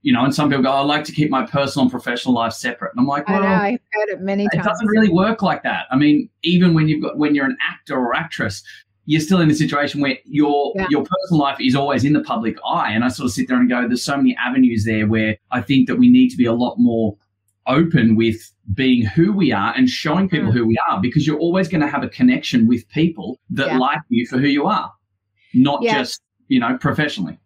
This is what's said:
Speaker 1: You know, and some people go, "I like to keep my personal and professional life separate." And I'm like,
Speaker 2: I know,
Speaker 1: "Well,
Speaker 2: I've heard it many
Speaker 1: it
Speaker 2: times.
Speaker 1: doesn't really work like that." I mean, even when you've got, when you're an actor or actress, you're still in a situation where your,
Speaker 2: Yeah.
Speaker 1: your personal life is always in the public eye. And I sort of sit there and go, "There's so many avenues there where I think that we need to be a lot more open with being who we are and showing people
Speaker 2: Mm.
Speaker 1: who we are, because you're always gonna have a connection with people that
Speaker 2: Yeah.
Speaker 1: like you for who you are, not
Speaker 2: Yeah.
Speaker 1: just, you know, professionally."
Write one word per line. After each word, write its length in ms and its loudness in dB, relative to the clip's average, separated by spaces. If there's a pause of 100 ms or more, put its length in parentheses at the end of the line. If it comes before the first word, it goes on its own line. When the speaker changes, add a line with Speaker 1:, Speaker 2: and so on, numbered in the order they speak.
Speaker 1:
You 120 2
know, 100 2
and 100 0
some 140 0
people 140 0
go, 100 2
"I 80 0
like 240 -2
to 80 -12
keep 180 0
my 140 0
personal 400 -2
and 60 2
professional 440 -4
life 200 -2
separate." 400 -8
And 60 -6
I'm 60 4
like, 220 -4
Speaker 2:
I 60 0
know, 80 2
Speaker 1:
"Well, 180 2
Speaker 2:
I've 200 -2 (120)
heard 180 -4
it 120 -8
many 220 -2
Speaker 1:
it 100 -2
Speaker 2:
times. 120 -2
Speaker 1:
doesn't 200 -2
really 240 4
work 320 0
like 200 -2
that." 280 -6
I 60 -2
mean, 320 4 (140)
even 300 4
when 160 2
you've 140 0
got, 160 -6
when 160 2
you're 100 0
an 140 -4 (120)
actor 280 -10
or 180 -2
actress, 460 -6 (420)
you're 160 0
still 200 2
in 100 4
a 40 4
situation 460 -2
where 240 -2
your, 520 0
Speaker 2:
Yeah. 120 -2
Speaker 1:
your 160 -2
personal 360 -2
life 200 -2
is 140 2
always 300 0
in 100 2
the 80 2
public 420 -4
eye. 280 -2
And 120 0
I 40 0
sort 180 -6
of 60 -2
sit 160 -4
there 100 0
and 100 2
go, 180 -2
"There's 160 -2
so 140 -4
many 200 2
avenues 500 0
there 200 0
where 300 0 (140)
I 100 -2
think 280 2
that 100 -2
we 120 6
need 200 6
to 80 -12
be 80 2
a 80 0
lot 240 -2
more 380 2 (500)
open 500 2
with 360 -2 (200)
being 320 2
who 280 2
we 200 0
are 240 -2
and 120 2
showing 400 -2
people 220 -2
Speaker 2:
Mm. 40 2
Speaker 1:
who 120 0
we 100 2 (120)
are, 120 -2
because 260 0
you're 120 -2
always 300 0
gonna 200 -2
have 140 -6
a 60 -8
connection 580 2
with 220 0
people 500 -2 (120)
that 180 -2
Speaker 2:
Yeah. 100 0
Speaker 1:
like 200 0 (100)
you 180 0
for 120 -4
who 100 2
you 180 2
are, 240 -2 (640)
not 280 2
Speaker 2:
Yeah. 160 0
Speaker 1:
just, 240 -8 (260)
you 120 2
know, 180 0
professionally." 680 -4